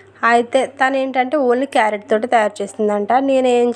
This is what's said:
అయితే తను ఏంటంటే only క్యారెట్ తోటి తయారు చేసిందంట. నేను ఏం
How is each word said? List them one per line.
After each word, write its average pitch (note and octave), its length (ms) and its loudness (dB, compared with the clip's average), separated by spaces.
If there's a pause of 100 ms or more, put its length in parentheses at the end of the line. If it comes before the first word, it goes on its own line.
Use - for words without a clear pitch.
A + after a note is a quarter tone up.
(240)
అయితే A#3+ 420 2
తను C4+ 300 -2
ఏంటంటే C4 400 -2
only B3+ 300 0
క్యారెట్ G#3+ 440 -2
తోటి A3 160 0
తయారు G#3+ 360 0
చేసిందంట. G#3 500 -2
నేను C4 360 2
ఏం A#3+ 280 2